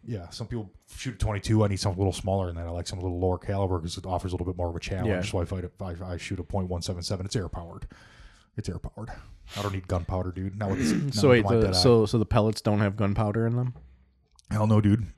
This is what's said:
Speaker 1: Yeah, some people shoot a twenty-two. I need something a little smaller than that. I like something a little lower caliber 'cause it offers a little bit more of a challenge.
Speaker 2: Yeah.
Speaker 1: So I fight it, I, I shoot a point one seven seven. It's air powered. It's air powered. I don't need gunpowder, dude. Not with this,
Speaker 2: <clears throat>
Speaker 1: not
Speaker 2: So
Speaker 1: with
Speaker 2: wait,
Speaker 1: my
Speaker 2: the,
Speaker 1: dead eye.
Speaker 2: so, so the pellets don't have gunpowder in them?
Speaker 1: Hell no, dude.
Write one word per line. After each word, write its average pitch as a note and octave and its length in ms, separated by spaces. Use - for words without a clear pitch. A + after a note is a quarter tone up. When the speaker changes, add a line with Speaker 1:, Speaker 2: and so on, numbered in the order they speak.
Speaker 1:
Yeah, G2 260
some - 180
people G#2+ 220
shoot B2+ 200
a - 20
twenty-two. A2 460
I G2+ 60
need F#2+ 100
something F#2 180
a F#2+ 40
little F#2+ 120
smaller F#2+ 340
than E2+ 100
that. E2+ 100
I - 20
like E2+ 180
something F2+ 160
a F#2 60
little F2 160
lower F2+ 140
caliber G2 400
'cause E2+ 180
it F2+ 80
offers F2+ 280
a - 20
little F2 100
bit F2+ 120
more F2 120
of E2+ 60
a F2 40
challenge. G2 280
Speaker 2:
Yeah. F#2 140
Speaker 1:
So G2 200
I E2+ 40
fight F2+ 180
it, F2+ 180
I, F2+ 140
I F2 120
shoot F2 220
a F2 40
point F#2+ 240
one F2+ 160
seven F2 180
seven. F#2 240
It's - 120
air F#2 120
powered. - 380
It's A#2 120
air E2+ 100
powered. - 300
I G#2 60
don't G2+ 100
need F#2 140
gunpowder, F#2 440
dude. F#2+ 280
Not G2 120
with - 80
this, - 120
Speaker 2:
<clears throat> E3 140
Speaker 1:
not C#3 100
Speaker 2:
So C#3+ 140
Speaker 1:
with B2 80
Speaker 2:
wait, G#2 80
Speaker 1:
my G#2+ 100
Speaker 2:
the, A2+ 60
Speaker 1:
dead G2+ 100
eye. F#2 60
Speaker 2:
so, A#2 280
so A#2 140
the G#2 60
pellets G#2+ 360
don't G#2 180
have G#2 180
gunpowder G#2+ 500
in A#2+ 80
them? B2 180
Speaker 1:
Hell G#2+ 160
no, G#2+ 140
dude. G#2 240